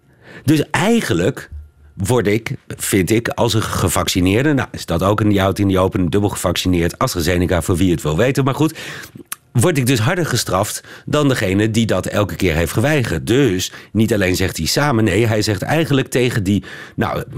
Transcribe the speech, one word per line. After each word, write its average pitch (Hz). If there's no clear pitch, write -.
Dus 156
eigenlijk 156
word 113
ik, 107
vind 95
ik, 113
als 107
een 107
gevaccineerde, 98
nou, 127
is -
dat 85
ook 104
in 104
die, 98
houdt 95
in 101
die 95
open, 92
dubbel 101
gevaccineerd, 87
AstraZeneca, 87
voor 95
wie 92
het 80
wil 78
weten, 135
maar 131
goed, 156
word 143
ik 123
dus 127
harder 160
gestraft -
dan 147
degene 110
die 110
dat 95
elke 98
keer 85
heeft 80
geweigerd. 110
Dus 113
niet 107
alleen 92
zegt 90
hij 80
samen, 139
nee, 113
hij 110
zegt 104
eigenlijk 151
tegen 123
die, 98
nou, 92